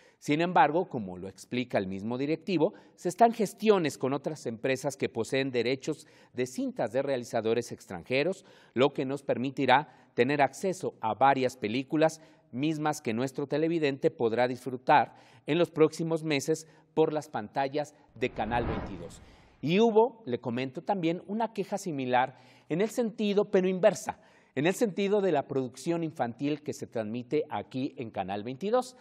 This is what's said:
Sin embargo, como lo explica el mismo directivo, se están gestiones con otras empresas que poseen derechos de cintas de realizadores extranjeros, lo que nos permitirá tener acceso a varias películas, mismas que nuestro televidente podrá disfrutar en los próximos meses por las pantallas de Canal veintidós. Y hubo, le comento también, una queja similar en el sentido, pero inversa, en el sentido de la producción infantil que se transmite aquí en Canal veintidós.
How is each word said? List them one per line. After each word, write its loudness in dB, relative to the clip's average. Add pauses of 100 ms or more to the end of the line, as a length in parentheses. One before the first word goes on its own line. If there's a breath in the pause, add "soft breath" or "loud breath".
(180 soft breath)
Sin 0
embargo, 4
como -8
lo -12
explica -4
el -2
mismo -6
directivo, -2 (200 loud breath)
se -6
están 6
gestiones 0
con -2
otras -6
empresas -4
que -2
poseen -2
derechos -2 (280 soft breath)
de -2
cintas -6
de 0
realizadores -2
extranjeros, -4 (300 soft breath)
lo 4
que -4
nos -6
permitirá 2 (260 loud breath)
tener 4
acceso -2
a -2
varias 4
películas, 0 (320 soft breath)
mismas -2
que -4
nuestro -4
televidente 0
podrá 2
disfrutar 2 (320 loud breath)
en 2
los 4
próximos 2
meses -2 (240 soft breath)
por 2
las -6
pantallas -4 (220 soft breath)
de -2
Canal -2
veintidós. -10 (400 soft breath)
Y 2
hubo, 4
le -4
comento -4
también, -2
una -4
queja -6
similar 0 (320 soft breath)
en -2
el 0
sentido, 0
pero 4
inversa, 0 (380 soft breath)
en 2
el 2
sentido 0
de 2
la 0
producción -4
infantil -4
que -8
se -10
transmite -4
aquí -6
en -10
Canal -6
veintidós. -4